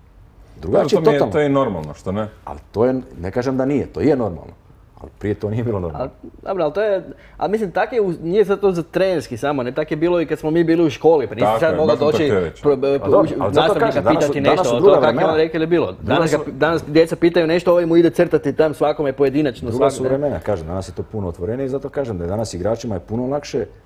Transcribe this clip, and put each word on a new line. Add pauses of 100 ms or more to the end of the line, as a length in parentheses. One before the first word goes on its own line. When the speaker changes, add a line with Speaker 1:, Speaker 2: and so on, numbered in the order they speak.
(560)
Speaker 1:
Drugačije
Speaker 2:
Dobro,
to
mi
je,
Speaker 1:
totalno.
Speaker 2:
to
je
normalno,
što
ne? (160)
Speaker 1:
Ali (140)
to
je, (200)
ne
kažem
da
nije,
to
je
normalno. (480)
Ali
prije
to
nije
bilo
normalno.
Speaker 3:
A, (340)
dobro,
ali
to
je, (320)
a
mislim,
tak
je
u,
nije
sad
to
za
trenerski
samo,
ne,
tak
je
bilo
i
kad
smo
mi
bili
u
školi,
pa
nisi
Speaker 2:
Tako
Speaker 3:
sad
Speaker 2:
je,
Speaker 3:
mogao
Speaker 2:
baš
sam
to
Speaker 3:
doći
Speaker 2:
htio
reći.
Speaker 3:
pro-,
e,
Speaker 1:
A
dobro,
Speaker 3:
u-,
Speaker 1:
ali
zato
Speaker 3:
nastavnika
Speaker 1:
kažem,
danas
su,
Speaker 3:
pitati
Speaker 1:
danas
Speaker 3:
nešto,
Speaker 1:
su
Speaker 3:
ali
Speaker 1:
druga
Speaker 3:
to
kak
je
on
Speaker 1:
vremena.
Speaker 3:
rekao
ili
bilo.
Danas
Speaker 1:
Danas
Speaker 3:
ga
Speaker 1:
su
Speaker 3:
pi-,
danas
djeca
pitaju
nešto,
ovaj
mu
ide
crtati
tam
svakome
pojedinačno,
Speaker 1:
Druga
Speaker 3:
svak-,
Speaker 1:
su
Speaker 3:
ne.
Speaker 1:
vremena,
kažem,
danas
je
to
puno
otvorenije
i
zato
kažem
da
je
danas
igračima
je
puno
lakše (200)